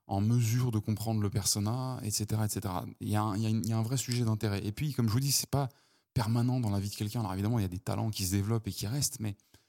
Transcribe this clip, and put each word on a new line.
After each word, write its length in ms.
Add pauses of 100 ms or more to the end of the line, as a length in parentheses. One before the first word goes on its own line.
en 120
mesure 520
de 80
comprendre 420
le 80
persona, 720
et 80
cetera, 340
et 40
cetera. 360 (140)
Il 80
y 80
a 80
un, 140
il 60
y 20
a 40
une, 140
il 60
y 20
a 60
un 40
vrai 140
sujet 300
d'intérêt. 400
Et 80
puis, 180
comme 160
je 60
vous 80
dis, 100
c'est 180
pas 200 (440)
permanent 460
dans 100
la 120
vie 80
de 60
quelqu'un. 260
Alors 100
évidemment, 280
il 20
y 40
a 40
des 100
talents 300
qui 160
se 60
développent 360
et 60
qui 120
restent, 360
mais 160 (320)